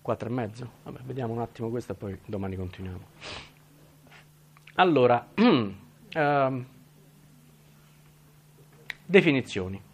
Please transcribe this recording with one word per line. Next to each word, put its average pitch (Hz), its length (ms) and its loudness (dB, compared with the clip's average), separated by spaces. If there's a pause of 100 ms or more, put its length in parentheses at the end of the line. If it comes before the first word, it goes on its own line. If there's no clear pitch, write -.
Quattro 113 260 -4
e 113 60 -6
mezzo? 120 360 -8 (140)
Vabbè, 127 200 -14
vediamo 127 280 -8
un 117 80 -6
attimo 113 300 -8
questo 113 240 -8
e - 20 -6
poi 95 300 -10
domani 95 320 -6
continuiamo. 92 480 -10 (1700)
Allora, 127 560 6
<clears throat> - 20 -20
ehm, 135 1300 0 (2500)
definizioni. 131 760 2 (120)